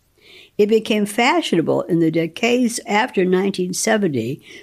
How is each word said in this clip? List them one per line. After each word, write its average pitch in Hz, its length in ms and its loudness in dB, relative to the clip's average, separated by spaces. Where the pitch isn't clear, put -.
It 208 120 4
became 220 380 2
fashionable 208 760 0
in 170 180 0
the 165 100 2
decades 226 760 -2
after 208 380 0
nineteen 185 480 0
seventy 165 720 -2